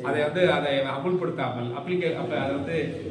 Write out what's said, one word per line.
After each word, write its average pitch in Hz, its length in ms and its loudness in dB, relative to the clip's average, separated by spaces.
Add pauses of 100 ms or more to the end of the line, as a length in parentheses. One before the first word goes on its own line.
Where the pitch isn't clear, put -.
அதை 143 180 2
வந்து 156 300 4
அதை 143 220 2 (160)
அமுல்படுத்தாமல், 139 840 -2
அப்ளிகே-, 175 420 0
அப்ப - 240 -2
அதை - 160 0
வந்து 143 220 -2 (340)